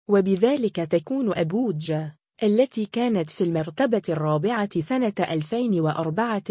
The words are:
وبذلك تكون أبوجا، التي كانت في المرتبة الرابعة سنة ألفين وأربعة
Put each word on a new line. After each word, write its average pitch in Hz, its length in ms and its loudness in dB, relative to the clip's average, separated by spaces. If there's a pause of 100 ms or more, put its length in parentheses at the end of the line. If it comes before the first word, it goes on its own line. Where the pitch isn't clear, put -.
وبذلك 202 640 2
تكون 180 640 0
أبوجا، 160 800 -2 (280)
التي 220 420 2
كانت 226 440 -2
في - 140 -4
المرتبة 170 640 0
الرابعة 165 720 0
سنة 240 340 0 (180)
ألفين 196 480 0
وأربعة 165 720 -2